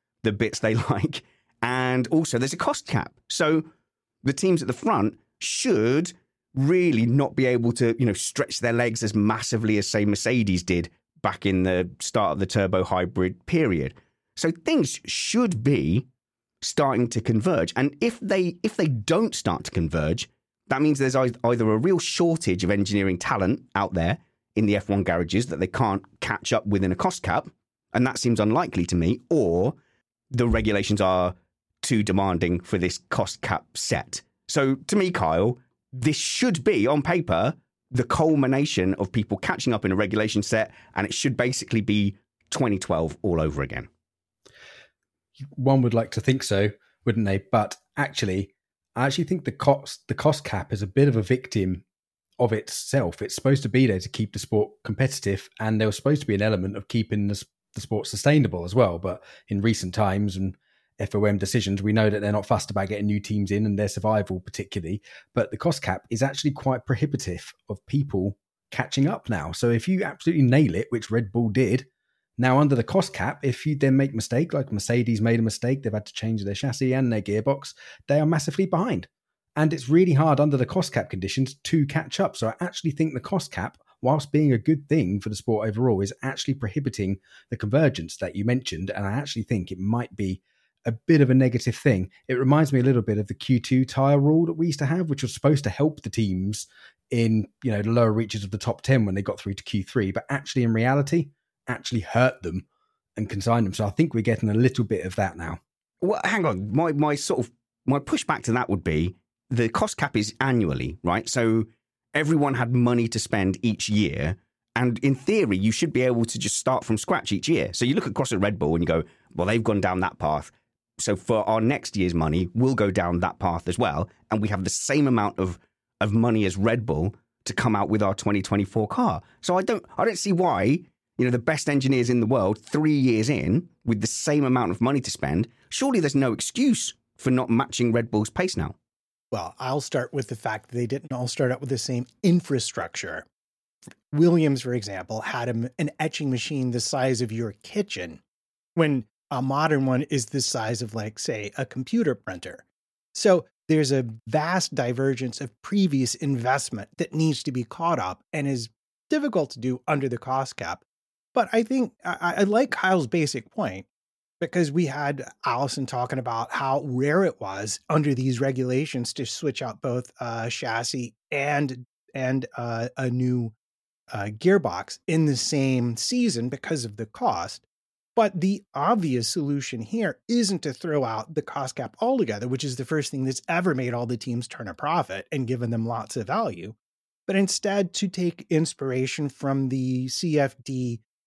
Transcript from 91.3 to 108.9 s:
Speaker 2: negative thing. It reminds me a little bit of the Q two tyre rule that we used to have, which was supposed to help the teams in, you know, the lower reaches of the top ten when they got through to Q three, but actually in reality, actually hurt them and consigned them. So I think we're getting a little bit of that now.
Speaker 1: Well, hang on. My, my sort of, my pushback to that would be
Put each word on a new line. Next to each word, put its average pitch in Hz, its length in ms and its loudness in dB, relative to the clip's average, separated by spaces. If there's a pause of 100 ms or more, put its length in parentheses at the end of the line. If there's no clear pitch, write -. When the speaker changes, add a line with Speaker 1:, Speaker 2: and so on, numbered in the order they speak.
Speaker 2:
negative 123 400 2
thing. 95 340 2 (180)
It 127 120 0
reminds 143 340 4
me 131 60 6
a 123 40 2
little 123 200 4
bit 104 160 0
of 104 80 -2
the 110 80 -8
Q 127 240 2
two 131 260 2
tyre 135 320 2
rule 156 300 4
that 170 60 -2
we 160 120 0
used 151 140 -2
to 147 80 0
have, 165 240 0
which 135 100 -4
was 120 100 -4
supposed 143 340 2
to 110 40 0
help 151 320 -2
the - 80 -6
teams 98 560 -2 (460)
in, 113 340 2 (180)
you 123 80 0
know, 104 120 0
the 110 80 0
lower 117 200 6
reaches 107 320 -2
of 98 60 -8
the 104 80 -6
top - 240 -4
ten 127 240 4
when 98 80 -2
they 98 80 -2
got 98 180 -4
through 98 140 -6
to - 100 -12
Q 101 200 -2
three, 98 280 0
but - 200 -4
actually 139 320 -2
in 117 100 2
reality, 143 560 2 (380)
actually 117 340 -4
hurt 123 400 2
them 87 240 -6 (500)
and 104 140 -4
consigned 113 380 2
them. 92 80 -6
So 107 100 -2
I 98 60 -2
think 156 240 0
we're 113 60 2
getting 110 280 0
a 104 60 2
little 123 280 4
bit 98 220 -2
of 92 120 -6
that 98 200 -2
now. 87 220 -8 (420)
Speaker 1:
Well, 190 220 0
hang 196 220 0
on. 104 300 -2
My, 160 180 2
my 147 200 2
sort - 280 -2
of, - 100 -6 (340)
my 139 140 2
pushback - 440 -2
to 110 100 0
that 123 140 0
would 92 160 -2
be 82 320 0 (360)